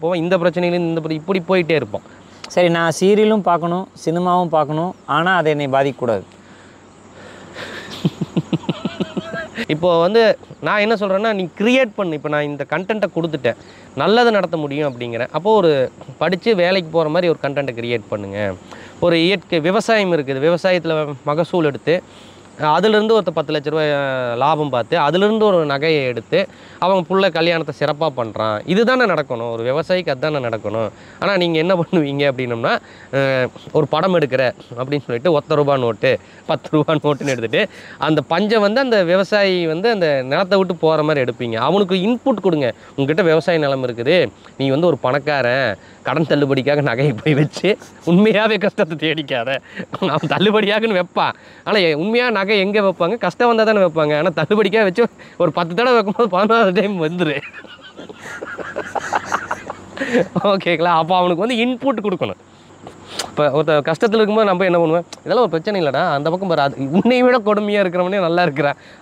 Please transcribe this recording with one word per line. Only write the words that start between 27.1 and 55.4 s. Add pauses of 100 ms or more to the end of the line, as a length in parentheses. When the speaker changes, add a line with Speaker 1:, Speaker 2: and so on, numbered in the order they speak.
Speaker 1:
கல்யாணத்தை
சிறப்பா
பண்றான்.
இதுதானே
நடக்கணும்,
ஒரு
விவசாயிக்கு
அதுதானே
நடக்கணும். (300)
ஆனா
நீங்க
என்ன
பண்ணுவீங்க
அப்படின்னம்னா, (340)
அஹ், (240)
ஒரு
படம்
எடுக்கிற (240)
அப்படின்னு
சொல்லிட்டு
ஒத்த
ரூபா
நோட்டு, (280)
பத்து
ரூபா
நோட்டுன்னு
எடுத்துட்டு (300)
அந்த
பஞ்சை
வந்து
அந்த
விவசாயி
வந்து
அந்த
நிலத்தை
விட்டு
போற
மாதிரி
எடுப்பீங்க.
அவனுக்கு
input
கொடுங்க. (160)
"உங்ககிட்ட
விவசாய
நிலம்
இருக்குது, (280)
நீ
வந்து
ஒரு
பணக்காரன், (260)
கடன்
தள்ளுபடிக்காக
நகையை (100)
போய்
வச்சு (280)
உண்மையாவே
கஷ்டத்தை
தேடிக்காத." (420)
அவன்
தள்ளுபடியாகன்னு
வைப்பான். (300)
ஆனா
எ-,
உண்மையா
நகை
எங்க
வைப்பாங்க?
கஷ்டம்
வந்தா
தானே
வைப்பாங்க.
ஆனா
தள்ளுபடிக்காக
வச்சு (300)
ஒரு